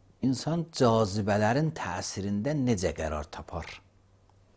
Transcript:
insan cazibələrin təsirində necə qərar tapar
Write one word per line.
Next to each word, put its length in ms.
insan 460
cazibələrin 1000
təsirində 840
necə 380
qərar 360
tapar 400